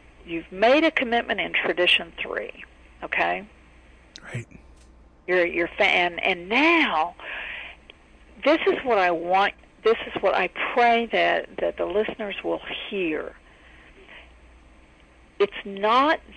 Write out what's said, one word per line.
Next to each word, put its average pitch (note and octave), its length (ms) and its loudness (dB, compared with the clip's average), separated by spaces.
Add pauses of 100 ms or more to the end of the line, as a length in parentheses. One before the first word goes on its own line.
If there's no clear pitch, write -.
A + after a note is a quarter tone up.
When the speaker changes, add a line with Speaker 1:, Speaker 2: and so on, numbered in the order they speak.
(280)
Speaker 1:
you've E3 240 -10
made A#3 320 4
a D#4+ 80 4
commitment A#3 500 -2
in E3+ 120 -4
tradition F3 680 0
three, - 420 -8 (400)
okay? F3 400 -2 (880)
Speaker 2:
Right. A#2+ 140 -8 (800)
Speaker 1:
You're, F3+ 220 2
you're E3+ 220 -2
fa-, - 160 0
and, F3 380 0
and F3 260 -2
now B3+ 680 2 (1300)
this D#4 220 4
is F#4 160 2
what A#3 160 2
I F3+ 100 4
want. F3+ 460 0 (280)
This A3 220 4
is - 160 -6
what - 140 2
I F#3+ 140 2 (240)
pray A#3 400 4
that, F3 440 2
that F3 200 -2
the F3 100 -2
listeners G#3 560 -4
will E3 180 -2 (300)
hear. D#3+ 420 -4 (2000)
It's G3+ 120 2 (140)
not A3 540 2 (180)